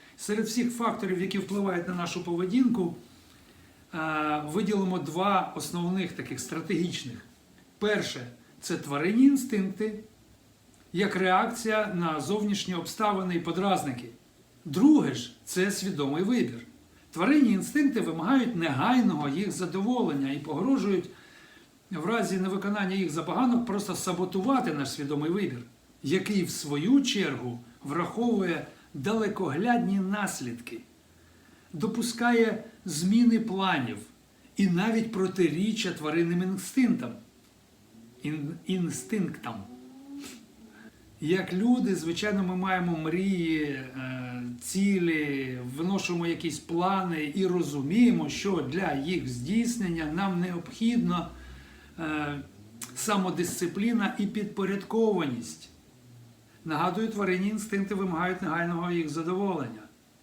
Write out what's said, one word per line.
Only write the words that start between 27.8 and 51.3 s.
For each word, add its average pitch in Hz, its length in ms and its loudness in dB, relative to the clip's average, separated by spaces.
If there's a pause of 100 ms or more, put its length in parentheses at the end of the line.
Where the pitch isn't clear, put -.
враховує 175 840 0 (280)
далекоглядні 196 1080 0
наслідки, 185 800 -4 (920)
допускає 226 920 2 (200)
зміни 208 560 4
планів 165 580 0 (580)
і 196 100 4
навіть 196 460 2
протиріччя 185 800 0
тваринним 170 500 0
інстинктам. 185 720 0 (1120)
Ін-, 151 340 -4 (100)
інстинктам. 175 1000 -4 (1600)
Як 180 320 0
люди, 196 420 4
звичайно, 175 500 0
ми 180 120 0
маємо 180 420 0
мрії, 165 640 0
е, 127 800 -6 (180)
цілі, 156 1000 0 (180)
виношуємо 175 500 -2
якісь 165 320 -4
плани 170 760 0
і 190 120 2
розуміємо, 165 840 4
що 170 440 -2
для 170 220 -2
їх 139 340 -2
здійснення 170 840 -2
нам 180 280 0
необхідно, 175 880 0 (680)